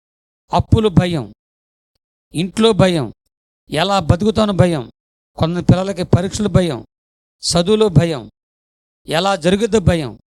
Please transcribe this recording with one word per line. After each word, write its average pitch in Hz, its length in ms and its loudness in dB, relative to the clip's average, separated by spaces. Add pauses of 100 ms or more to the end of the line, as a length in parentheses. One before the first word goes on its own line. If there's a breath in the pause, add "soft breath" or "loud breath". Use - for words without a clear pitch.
(540)
అప్పులు 214 360 0
భయం, 165 440 0 (1000)
ఇంట్లో 196 380 0
భయం, 175 420 0 (560)
ఎలా 190 300 -2
బతుకుతానో 202 540 0
భయం, 170 380 -2 (440)
కొంత 170 340 0
పిల్లలకి 180 340 0
పరీక్షలు 190 460 -2
భయం, 165 360 -2 (560)
చదువులో 208 480 0
భయం, 156 420 2 (760)
ఎలా 185 280 0
జరుగుద్దో 196 440 0
భయం. 160 400 0 (140)